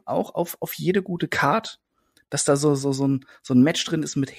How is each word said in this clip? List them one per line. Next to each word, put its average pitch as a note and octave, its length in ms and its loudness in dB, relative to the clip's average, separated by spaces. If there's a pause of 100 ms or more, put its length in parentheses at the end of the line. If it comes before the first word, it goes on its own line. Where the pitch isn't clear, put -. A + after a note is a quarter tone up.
auch - 300 -4
auf, - 240 -4
auf - 140 -8
jede F3+ 280 0
gute F3 260 -6
Card, - 520 -2 (500)
dass C#3+ 140 -4
da C#3+ 140 4
so, D3 180 2
so, C#3 160 -2
so C3+ 160 0
ein, C3+ 180 0 (160)
so - 120 -4
ein B2 100 8
Match D#3+ 220 2
drin D#3+ 180 -4
ist - 140 -8
mit C3+ 220 -2